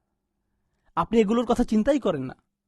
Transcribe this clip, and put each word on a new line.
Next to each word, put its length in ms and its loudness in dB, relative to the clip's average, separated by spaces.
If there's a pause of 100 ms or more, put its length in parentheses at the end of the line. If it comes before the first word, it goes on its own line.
(960)
আপনি 240 -2
এগুলোর 260 2
কথা 180 0
চিন্তাই 360 0
করেন 240 -4
না। 120 -14 (320)